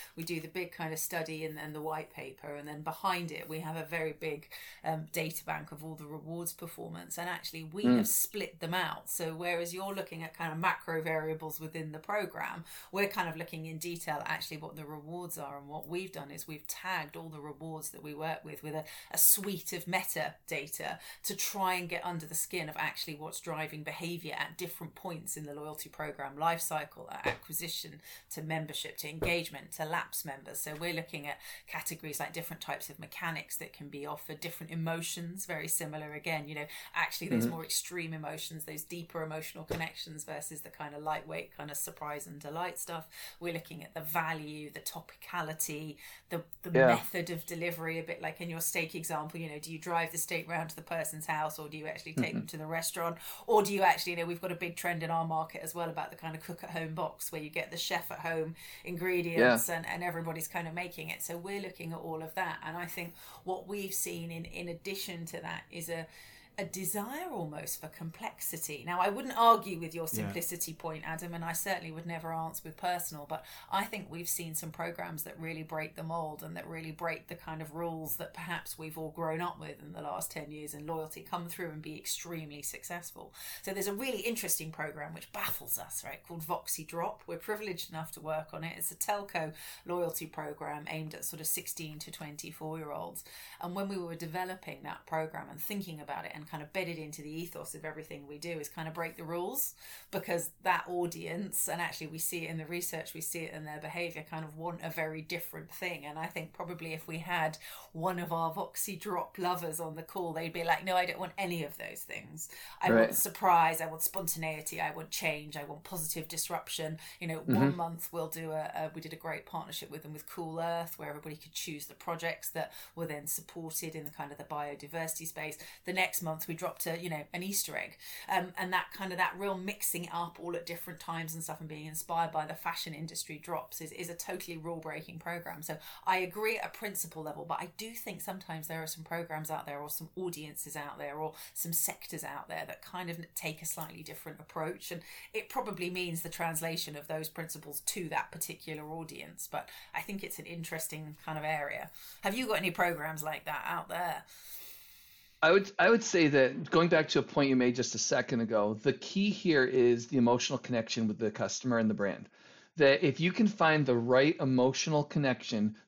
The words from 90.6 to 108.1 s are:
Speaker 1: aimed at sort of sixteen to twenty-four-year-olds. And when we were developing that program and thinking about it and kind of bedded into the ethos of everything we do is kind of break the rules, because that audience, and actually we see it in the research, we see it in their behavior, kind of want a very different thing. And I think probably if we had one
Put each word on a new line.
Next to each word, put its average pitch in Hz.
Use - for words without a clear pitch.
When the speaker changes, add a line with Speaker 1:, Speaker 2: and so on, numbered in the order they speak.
Speaker 1:
aimed 156
at -
sort -
of 160
sixteen 156
to 156
twenty-four-year-olds. 156
And 180
when 196
we 196
were 170
developing 180
that 151
program 160
and 151
thinking 175
about 147
it -
and 151
kind 151
of 151
bedded 170
into 151
the 147
ethos 160
of 156
everything 151
we 147
do 165
is 156
kind 160
of 160
break 165
the 170
rules, 175
because 185
that 180
audience, 175
and 165
actually 156
we 156
see 165
it 160
in 160
the 156
research, 170
we 165
see 165
it 160
in 156
their 151
behavior, 156
kind 160
of 156
want 170
a 165
very 156
different 160
thing. 170
And 147
I 160
think 165
probably 170
if 160
we 160
had 165
one 175